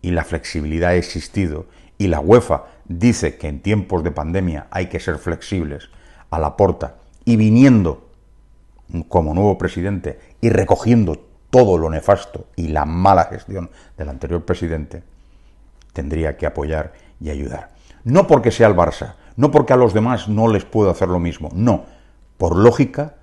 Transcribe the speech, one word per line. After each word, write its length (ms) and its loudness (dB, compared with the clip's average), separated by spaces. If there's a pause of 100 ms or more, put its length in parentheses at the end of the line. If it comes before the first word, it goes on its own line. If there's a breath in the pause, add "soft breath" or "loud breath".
y 100 -4
la 140 -2
flexibilidad 640 -4
ha 40 2
existido, 720 -6 (300 soft breath)
y 100 -2
la 120 0
uefa 460 2 (200 loud breath)
dice 520 -2
que 100 -10
en 140 -10
tiempos 420 -2
de 80 -4
pandemia 600 -6
hay 160 -6
que 120 -8
ser 180 -6
flexibles 720 -8 (400 soft breath)
a 100 -6
Laporta, 560 -2 (280)
y 140 2
viniendo 720 4 (1000)
como 260 0
nuevo 240 2
presidente 640 -6 (220 soft breath)
y 80 0
recogiendo 760 2 (240)
todo 280 4
lo 120 -2
nefasto 680 -2
y 140 -6
la 160 -2
mala 400 2
gestión 440 -14 (280 soft breath)
del 120 -10
anterior 360 -8
presidente, 580 -6 (880)
tendría 440 -6
que 80 -6
apoyar 480 -6 (260 soft breath)
y 100 -10
ayudar. 420 -10 (320 soft breath)
No 240 2
porque 240 4
sea 160 4
el 80 4
Barça, 400 -2 (200 soft breath)
no 160 2
porque 220 4
a 40 6
los 160 4
demás 340 0
no 200 0
les 180 0
pueda 260 0
hacer 180 -2
lo 100 0
mismo, 340 -6
no, 320 0 (520 soft breath)
por 180 0
lógica 680 2